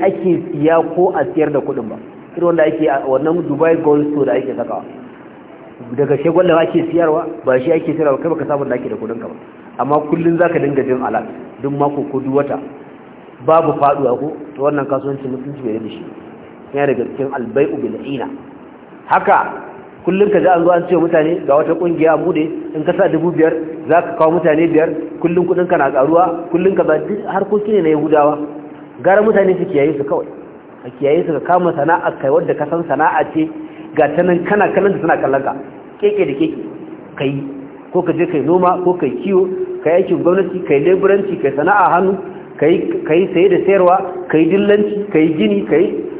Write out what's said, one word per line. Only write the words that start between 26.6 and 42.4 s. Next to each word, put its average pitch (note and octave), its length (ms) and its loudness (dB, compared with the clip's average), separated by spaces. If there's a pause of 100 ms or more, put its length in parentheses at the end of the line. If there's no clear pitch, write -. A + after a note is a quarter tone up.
ka F3+ 80 2
ba D#3 140 2
duk F#3+ 280 -4
harkoki G3+ 460 -2
ne G3+ 100 4
na D#3+ 60 2
Yahudawa. D3+ 500 2 (640)
Gara G3 200 4
mutane G3 360 4
su E3+ 80 -2
kiyaye C#3+ 320 2
su D3+ 60 -2
kawai. - 220 -4 (580)
Ka G2 40 -12 (100)
kiyaye D3+ 280 2
su, E3 60 -2
ka C3+ 80 -2
kama F3 340 2
sana'a E3 460 0
kai C#3 100 0
wadda D#3 240 2
ka D3+ 160 -2
san E3+ 180 -2
sana'a D#3 360 2 (100)
ce, D#3 140 0 (480)
ga D3+ 180 4
ta F3 80 2
nan F3 220 2
kana G3+ 280 2
kallon G3 220 2
ta, - 60 -4
suna D#3+ 180 2
kallon C3+ 240 0
ka. C3+ 100 -4 (480)
Keke G#3 260 2
da C#3+ 60 -4
keke D#3 260 -2 (580)
kai, C#3 140 -2 (600)
ko F3+ 100 0
ka E3 100 -2
je E3 140 0
kai D#3 140 -2
noma, F3+ 440 2
ko F3+ 100 2
kai D3+ 160 -2 (120)
kiwo, F#3+ 220 2 (400)
kai E3+ 180 4
aikin F3 200 0
gwamnati, F3+ 460 0
kai C#3 120 4
leburanci, F#3+ 600 2
kai C3+ 140 0
sana'a F3 400 2
hannu, F#3+ 160 2 (480)